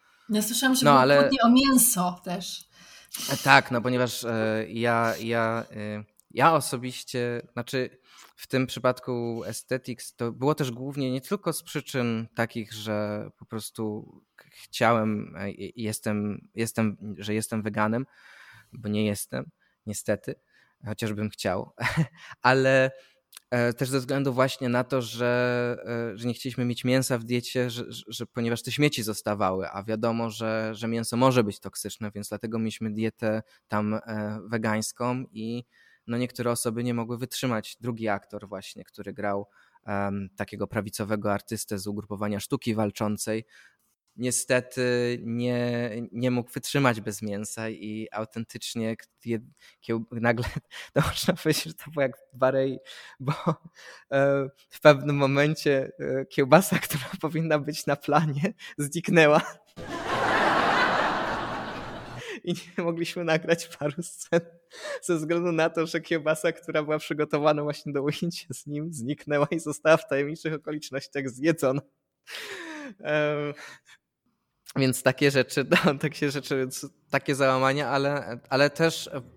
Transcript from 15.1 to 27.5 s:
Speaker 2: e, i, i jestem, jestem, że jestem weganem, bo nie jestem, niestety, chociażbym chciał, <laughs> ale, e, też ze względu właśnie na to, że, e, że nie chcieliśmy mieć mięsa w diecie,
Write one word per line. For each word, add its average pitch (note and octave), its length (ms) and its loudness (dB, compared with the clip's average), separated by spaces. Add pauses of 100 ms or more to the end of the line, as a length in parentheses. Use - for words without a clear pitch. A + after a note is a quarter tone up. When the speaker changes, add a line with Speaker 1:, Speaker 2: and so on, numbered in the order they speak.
Speaker 2:
e, G2 120 -6
i, - 300 -12
i - 20 -6
jestem, G#2 720 -4
jestem, G#2+ 640 -2
że G#2 160 -4
jestem A2 280 -2
weganem, G#2+ 440 0 (640)
bo A2+ 160 -10
nie G#2+ 180 0
jestem, B2+ 440 -4 (360)
niestety, G#2+ 480 -4 (520)
chociażbym G#2+ 440 -4
chciał, - 480 -4
<laughs> - 640 -4
ale, C3 480 6 (600)
e, A#2+ 220 2
też B2+ 160 -4
ze C#3 100 0
względu C3 340 0
właśnie C3 360 0
na B2 160 2
to, C3 180 0
że, A#2+ 760 0 (360)
e, G2 60 -12
że A#2+ 100 -4
nie A#2 60 -2
chcieliśmy B2+ 300 -4
mieć B2 200 -2
mięsa B2+ 340 2
w A2+ 60 -8
diecie, B2 460 0